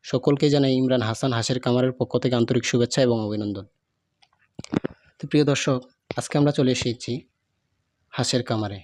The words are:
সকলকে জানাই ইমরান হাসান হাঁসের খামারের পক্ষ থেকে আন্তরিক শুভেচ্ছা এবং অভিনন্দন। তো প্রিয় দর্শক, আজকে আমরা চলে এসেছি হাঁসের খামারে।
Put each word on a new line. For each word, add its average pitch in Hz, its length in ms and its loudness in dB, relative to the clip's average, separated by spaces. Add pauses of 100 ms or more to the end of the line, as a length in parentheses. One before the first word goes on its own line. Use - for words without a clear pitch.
সকলকে 143 440 2
জানাই 139 240 4
ইমরান 127 280 2
হাসান 113 320 -2
হাঁসের 117 260 -2
খামারের 127 320 2
পক্ষ 127 260 -4
থেকে 123 180 2
আন্তরিক 120 300 2
শুভেচ্ছা 120 360 0
এবং 117 200 2
অভিনন্দন। 104 440 -6 (1500)
তো - 140 -12
প্রিয় 147 160 2
দর্শক, 135 460 0 (280)
আজকে - 200 -4
আমরা 143 140 4
চলে 131 200 2
এসেছি 123 560 -6 (840)
হাঁসের 123 300 -2
খামারে। 104 400 -6